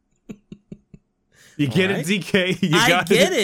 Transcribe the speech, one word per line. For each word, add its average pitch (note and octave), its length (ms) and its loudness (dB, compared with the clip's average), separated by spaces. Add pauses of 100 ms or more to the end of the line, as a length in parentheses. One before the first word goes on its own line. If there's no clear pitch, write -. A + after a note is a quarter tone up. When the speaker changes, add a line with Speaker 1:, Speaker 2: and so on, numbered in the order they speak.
(1600)
Speaker 1:
You C#3+ 100 -2
get F#3 240 0
Speaker 2:
All F#3+ 60 -2
right. D#3+ 80 -6
Speaker 1:
it, - 20 -10
D G3+ 140 -2
K? F3+ 380 0
<laughs> - 40 -2
You E3+ 140 0
Speaker 2:
I A3+ 120 4
Speaker 1:
got F3+ 200 0
Speaker 2:
get C#4 240 2
Speaker 1:
it? D#4+ 120 -2